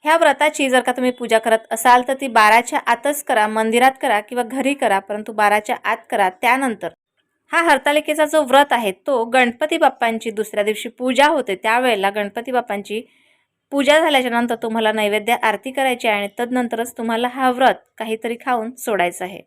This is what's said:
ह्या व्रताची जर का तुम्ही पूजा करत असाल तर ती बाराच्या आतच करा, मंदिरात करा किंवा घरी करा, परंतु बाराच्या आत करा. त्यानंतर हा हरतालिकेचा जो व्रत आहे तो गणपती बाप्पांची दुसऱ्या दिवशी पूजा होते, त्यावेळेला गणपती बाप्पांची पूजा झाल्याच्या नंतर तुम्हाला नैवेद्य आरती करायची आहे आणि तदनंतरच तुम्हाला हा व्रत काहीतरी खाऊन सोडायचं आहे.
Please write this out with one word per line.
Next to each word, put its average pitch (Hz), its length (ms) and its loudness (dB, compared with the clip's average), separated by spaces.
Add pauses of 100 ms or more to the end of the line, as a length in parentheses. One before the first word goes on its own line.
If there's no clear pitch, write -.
ह्या 311 120 4
व्रताची 294 540 2
जर 262 100 4
का 254 120 -2
तुम्ही 254 180 0
पूजा 233 280 -2
करत 220 200 2 (120)
असाल 247 380 4
तर 269 120 -2
ती 269 80 -4
बाराच्या 226 500 4
आतच - 460 -2
करा, 220 220 2
मंदिरात 226 460 2 (100)
करा 220 180 0
किंवा 240 240 -6
घरी 262 300 -2
करा, 214 240 0
परंतु 214 340 -8
बाराच्या 208 520 0
आत 220 120 -2 (140)
करा. 202 180 0
त्यानंतर 240 600 -2 (640)
हा 339 100 2
हरतालिकेचा 302 640 2
जो 302 180 2
व्रत 277 300 4
आहे 226 200 -2
तो 240 320 -4
गणपती 247 540 0
बाप्पांची 233 520 0
दुसऱ्या 208 340 -4
दिवशी 214 240 -4
पूजा 254 380 2
होते, 277 280 0
त्यावेळेला 220 560 0
गणपती 208 400 -6
बाप्पांची 220 520 -4 (680)
पूजा 285 300 4
झाल्याच्या 277 300 2
नंतर 233 240 0
तुम्हाला 220 380 -2
नैवेद्य 214 500 0
आरती 220 280 -2
करायची 262 380 -2
आहे 208 100 0
आणि 202 100 -6 (120)
तदनंतरच 240 580 -4
तुम्हाला 233 300 -4
हा 254 220 -2
व्रत 247 240 2 (240)
काहीतरी 226 460 -6
खाऊन 247 300 -4
सोडायचं 180 500 -4
आहे. 190 220 -12